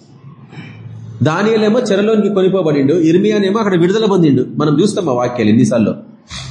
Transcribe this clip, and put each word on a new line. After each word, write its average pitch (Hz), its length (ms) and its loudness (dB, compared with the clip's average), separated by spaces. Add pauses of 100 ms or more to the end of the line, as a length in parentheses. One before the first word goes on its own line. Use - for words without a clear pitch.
(1200)
దానియేలేమో 214 560 0
చెరలోనికి 208 500 0
కొనిపోబడిండు, 160 640 0
ఇర్మియానేమో 196 680 2
అక్కడ 196 200 0
విడుదల 196 260 2
పొందిండు. 151 400 2 (120)
మనం 151 240 0
చూస్తాం 202 280 -2
ఆ 127 40 0
వాక్యాలు 123 360 -2
ఎన్నిసార్లు. 113 460 2 (560)